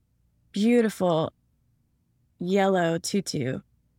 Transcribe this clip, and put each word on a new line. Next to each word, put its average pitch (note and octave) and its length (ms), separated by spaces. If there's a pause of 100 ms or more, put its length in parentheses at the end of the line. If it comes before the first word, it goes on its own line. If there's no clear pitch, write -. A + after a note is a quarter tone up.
(520)
beautiful G3+ 800 (1080)
yellow F3+ 580
tutu, E3 640 (400)